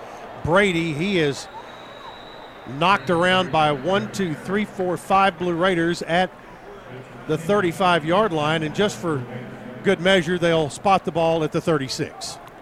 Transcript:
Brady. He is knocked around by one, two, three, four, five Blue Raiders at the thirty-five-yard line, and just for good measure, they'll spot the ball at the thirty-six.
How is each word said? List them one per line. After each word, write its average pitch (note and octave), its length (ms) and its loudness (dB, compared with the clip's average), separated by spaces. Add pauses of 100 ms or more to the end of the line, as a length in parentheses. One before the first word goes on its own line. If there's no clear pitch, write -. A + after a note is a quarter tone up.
(440)
Brady. E3+ 480 4
He F3+ 260 0
is C#3+ 300 0 (1300)
knocked F#3+ 320 2
around F3+ 400 4
by D3+ 220 4
one, F#3+ 400 0
two, F3 220 -2
three, G3 300 -2
four, F3+ 320 -2
five G3 420 2
Blue F3 160 -2
Raiders E3+ 480 0
at F3 280 0 (960)
the D#3 120 0
thirty-five-yard F3 920 2
line, D#3 300 0
and D3+ 120 -4
just G3+ 240 0
for D3+ 260 -2 (580)
good F#3+ 180 2
measure, F3+ 380 4
they'll E3 320 2
spot F#3+ 340 2
the F3+ 80 -4
ball E3 300 2
at D3+ 100 -2
the E3 80 -2
thirty-six. C#3 800 -2 (240)